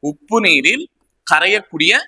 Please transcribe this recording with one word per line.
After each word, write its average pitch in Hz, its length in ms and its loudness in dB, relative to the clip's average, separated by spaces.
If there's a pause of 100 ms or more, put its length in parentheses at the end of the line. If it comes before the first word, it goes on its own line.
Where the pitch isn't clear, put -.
(120)
உப்பு - 360 -4
நீரில் 170 380 0 (480)
கரையக்கூடிய 180 600 0 (140)